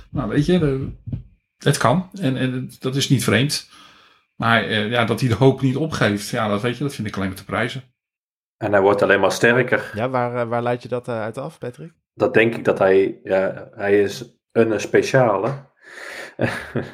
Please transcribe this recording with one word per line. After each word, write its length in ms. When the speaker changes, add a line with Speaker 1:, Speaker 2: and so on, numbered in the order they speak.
Speaker 1:
nou, 180
weet 180
je, 120
de, 300
het 180
kan. 320
En, 160
en 340
dat 160
is 120
niet 160
vreemd. 440
Maar, 280
eh, 260
ja, 140
dat 160
hij 80
de 60
hoop 260
niet 160
opgeeft, 520
ja, 200
dat, 140
weet 160
je, 60
dat 100
vind 140
ik 80
alleen 120
maar 80
te 80
prijzen. 380
Speaker 2:
En 160
hij 80
wordt 220
alleen 180
maar 120
sterker. 600
Speaker 3:
Ja, 140
waar, 280
eh, 120
waar 140
leid 200
je 60
dat, 200
eh, 120
uit 180
af, 200
Patrick? 340
Speaker 2:
Dat 200
denk 220
ik 80
dat 140
hij, 460
ja, 500
hij 280
is 220
een 280
speciale. 720
<laughs> 80